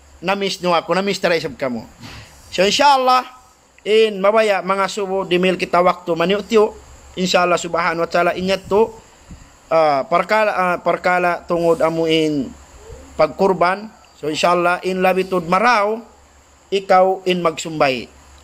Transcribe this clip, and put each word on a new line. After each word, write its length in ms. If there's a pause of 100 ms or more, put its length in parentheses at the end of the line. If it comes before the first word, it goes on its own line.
(180)
na-miss 400
nyo 160
ako, 240
na-miss 240
tayo 160
sab 160
kamo. 320 (640)
So, 160
inshallah, 560 (640)
in 320
mabaya, 400
mga 320
subo, 320
di 160
mil 160
kita 240
waktu, 400
maniutyo, 560 (400)
inshallah, 480
subhanahu 400
wa 80
ta'ala, 240
ingat 320
to, 240 (800)
ah, 320
parkala, 480
ah, 320
parkala, 640
tungod 320
amuin, 720 (640)
pagkurban. 760 (280)
So, 120
inshallah, 560
in 160
labi 240
tud 200
marao, 560 (680)
ikaw 560
in 160
magsumbay. 680 (340)